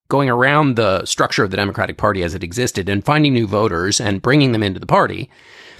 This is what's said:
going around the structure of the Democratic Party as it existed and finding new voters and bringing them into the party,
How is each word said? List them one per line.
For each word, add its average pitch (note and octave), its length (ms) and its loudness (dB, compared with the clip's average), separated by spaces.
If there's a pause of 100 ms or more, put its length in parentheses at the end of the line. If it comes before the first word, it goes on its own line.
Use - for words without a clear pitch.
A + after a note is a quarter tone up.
going C3+ 200 2
around C3+ 460 2
the G2 280 2
structure - 400 -2
of F#2+ 80 -2
the F#2+ 60 -4
Democratic G2+ 400 -2
Party G2 260 -2
as E2+ 100 -4
it F2+ 80 -8
existed F#2 460 -4
and G2+ 160 -2
finding D3 300 2
new A#2 120 2
voters G2 540 0
and G2+ 220 -2
bringing C3+ 320 4
them A2 100 0
into F#2+ 160 -2
the - 60 -14
party, G2 440 0 (500)